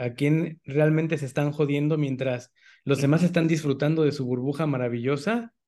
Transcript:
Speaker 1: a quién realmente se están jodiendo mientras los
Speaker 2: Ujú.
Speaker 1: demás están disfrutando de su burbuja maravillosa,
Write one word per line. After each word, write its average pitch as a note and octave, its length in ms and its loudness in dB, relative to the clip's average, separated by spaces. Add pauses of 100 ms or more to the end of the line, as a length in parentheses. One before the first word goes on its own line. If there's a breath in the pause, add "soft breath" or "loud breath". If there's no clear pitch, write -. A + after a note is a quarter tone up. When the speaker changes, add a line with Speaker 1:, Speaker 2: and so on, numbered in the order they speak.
Speaker 1:
a A#2+ 140 -4
quién D#3 500 0
realmente D#3 540 2
se C#3+ 80 -6
están D3 260 -2
jodiendo D3 460 0
mientras C3 540 -4 (320 soft breath)
los C#3 160 0
Speaker 2:
Ujú. - 20 -4
Speaker 1:
demás D#3 220 4
están E3+ 240 2
disfrutando D#3 560 0
de C#3+ 80 2
su C3 140 -6
burbuja C3+ 400 -2
maravillosa, C#3 880 -2 (140)